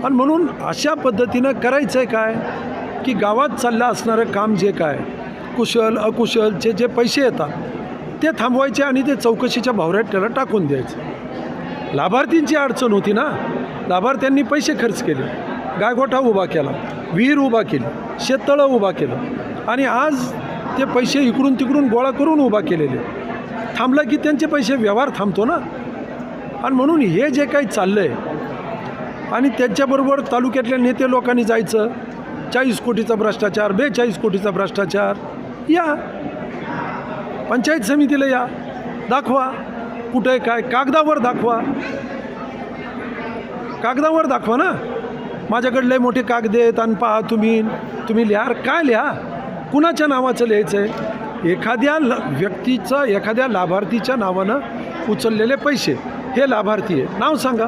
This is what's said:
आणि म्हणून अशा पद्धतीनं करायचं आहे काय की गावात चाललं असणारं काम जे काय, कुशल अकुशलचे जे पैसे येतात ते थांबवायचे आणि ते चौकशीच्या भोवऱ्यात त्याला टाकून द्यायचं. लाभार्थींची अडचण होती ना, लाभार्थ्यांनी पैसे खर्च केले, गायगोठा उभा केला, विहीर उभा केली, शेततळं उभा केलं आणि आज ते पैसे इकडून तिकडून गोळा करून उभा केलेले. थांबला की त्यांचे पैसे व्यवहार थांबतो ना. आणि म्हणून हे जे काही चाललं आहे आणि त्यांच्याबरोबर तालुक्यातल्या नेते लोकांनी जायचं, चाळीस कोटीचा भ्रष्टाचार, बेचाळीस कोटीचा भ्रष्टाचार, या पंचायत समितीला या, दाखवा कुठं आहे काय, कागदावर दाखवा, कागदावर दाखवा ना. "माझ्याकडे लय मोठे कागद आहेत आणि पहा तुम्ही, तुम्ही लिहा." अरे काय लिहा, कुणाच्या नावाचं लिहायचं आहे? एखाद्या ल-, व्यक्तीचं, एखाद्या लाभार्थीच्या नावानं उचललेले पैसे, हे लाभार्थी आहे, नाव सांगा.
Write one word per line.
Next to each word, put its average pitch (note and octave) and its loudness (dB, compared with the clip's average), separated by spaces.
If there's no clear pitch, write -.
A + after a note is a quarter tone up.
आणि C4+ 2
म्हणून D4 4
अशा C4+ 0
पद्धतीनं B3 2
करायचं B3+ 2
आहे B3+ 2
काय A3 0
की C4 0
गावात A3 2
चाललं A#3+ 0
असणारं A3+ 2
काम G#3+ 0
जे F#3+ 2
काय, D3+ 0
कुशल A3+ 2
अकुशलचे A3 2
जे A3 0
पैसे A#3+ 2
येतात D#3+ 0
ते D4+ 4
थांबवायचे B3+ 2
आणि C4+ 2
ते C#4 2
चौकशीच्या A#3 0
भोवऱ्यात G3 2
त्याला G3 0
टाकून A#3 0
द्यायचं. C3+ -2
लाभार्थींची C4 2
अडचण B3+ 2
होती G3+ 2
ना, - -2
लाभार्थ्यांनी C4 2
पैसे C#4+ 0
खर्च A3 0
केले, C#3 -2
गायगोठा B3 2
उभा A3 4
केला, D3+ 0
विहीर B3+ 4
उभा C4 2
केली, C3 -2
शेततळं C#4 2
उभा A#3+ 4
केलं A3+ -2
आणि C4 2
आज B3+ 0
ते C4 2
पैसे C4+ 2
इकडून C4 4
तिकडून C4+ 2
गोळा A#3+ 2
करून D4 2
उभा G#3+ 4
केलेले. D3+ 0
थांबला C4 2
की C#4+ 0
त्यांचे D4+ 2
पैसे C#4+ 0
व्यवहार A3+ 2
थांबतो G3 0
ना. D#4 0
आणि C4+ 0
म्हणून D4 4
हे A3 2
जे C#4+ 2
काही C#4+ 0
चाललं G3+ 2
आहे E3 2
आणि B3+ 2
त्यांच्याबरोबर C4+ 2
तालुक्यातल्या B3+ 0
नेते B3+ 2
लोकांनी B3 2
जायचं, A3 2
चाळीस B3 2
कोटीचा A3+ 0
भ्रष्टाचार, G#3 0
बेचाळीस A#3+ 0
कोटीचा G3+ 0
भ्रष्टाचार, G3 0
या D#4+ 4
पंचायत C4 2
समितीला C#4 2
या, B3+ 0
दाखवा C4 0
कुठं B3+ 2
आहे B3+ 4
काय, A#3 0
कागदावर C#4 2
दाखवा, A#3+ 0
कागदावर D#4 2
दाखवा A#3 0
ना. E4+ 2
"माझ्याकडे B3 2
लय C4 4
मोठे B3 2
कागद A3+ 0
आहेत A#3 4
आणि A3+ 2
पहा A3 2
तुम्ही, A3 2
तुम्ही A3 2
लिहा." G#3 2
अरे B3+ 0
काय C#4 0
लिहा, G#3+ 2
कुणाच्या D#4 4
नावाचं B3+ 2
लिहायचं G#3 2
आहे? G3+ 0
एखाद्या A#3 0
ल-, C4 2
व्यक्तीचं, A#3+ 0
एखाद्या A3+ 0
लाभार्थीच्या G3+ 0
नावानं F#3+ 0
उचललेले A3+ 2
पैसे, C#4 0
हे C4+ 4
लाभार्थी G#3 0
आहे, F#3 -4
नाव C#4+ 2
सांगा. A#3 0